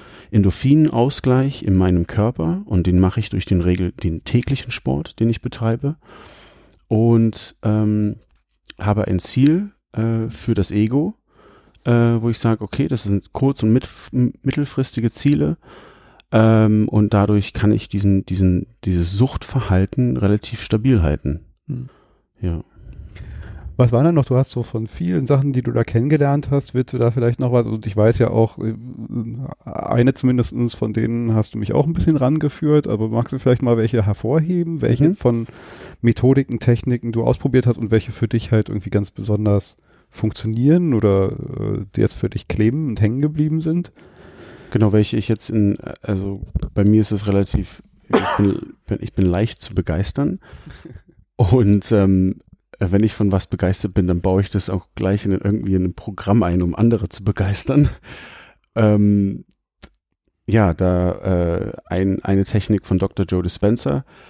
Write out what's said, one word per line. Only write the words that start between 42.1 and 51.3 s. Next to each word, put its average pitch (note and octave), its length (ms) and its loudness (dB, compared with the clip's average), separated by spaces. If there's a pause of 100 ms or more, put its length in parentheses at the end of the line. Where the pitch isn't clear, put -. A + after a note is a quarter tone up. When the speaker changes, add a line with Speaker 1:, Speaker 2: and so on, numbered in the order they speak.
Speaker 2:
für - 140 -4
dich - 200 -8
kleben C3 400 0
und G2 100 -6
hängen A2+ 220 2
geblieben D3+ 400 0
sind? E3 320 -2 (800)
Speaker 1:
Genau, G2+ 200 2
welche G#2+ 260 2
ich G#2+ 100 -4
jetzt - 240 -4
in, G#2 260 2 (240)
also G2 400 -6 (320)
bei G#2 100 2
mir G#2+ 160 6
ist G#2 120 0
es G#2 160 -2
relativ, G2 560 -2 (260)
ich - 280 0
bin, G2+ 220 2 (280)
bin, A#2 140 -4
ich A2 120 -10
bin F#2+ 140 0
leicht F#2+ 340 -2
zu - 140 -12
begeistern G2 640 -4 (960)